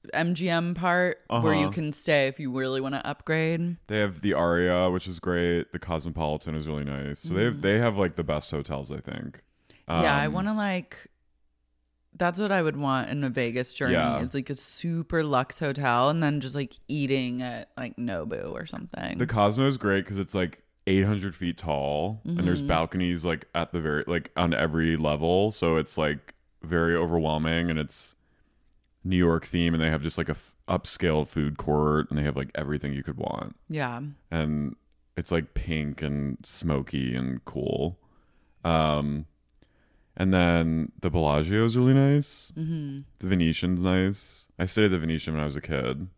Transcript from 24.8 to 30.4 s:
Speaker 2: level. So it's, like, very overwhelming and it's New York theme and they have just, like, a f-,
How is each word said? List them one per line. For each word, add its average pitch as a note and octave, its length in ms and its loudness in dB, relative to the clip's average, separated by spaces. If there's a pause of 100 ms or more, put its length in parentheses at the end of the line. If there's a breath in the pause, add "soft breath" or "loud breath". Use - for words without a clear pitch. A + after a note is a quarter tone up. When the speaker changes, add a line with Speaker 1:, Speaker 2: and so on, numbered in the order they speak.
Speaker 2:
level. D#2+ 540 2
So E2 260 2
it's, D2+ 200 -2
like, D2+ 360 -2 (280)
very E2+ 320 2
overwhelming E2 760 2
and D#2 100 0
it's - 360 -8 (880)
New F#2 120 2
York E2 280 4
theme E2+ 280 0
and D#2+ 100 2
they D#2+ 60 2
have D2+ 120 0
just, D#2 160 -4
like, D#2 120 -2
a - 20 -4
f-, - 220 -10 (160)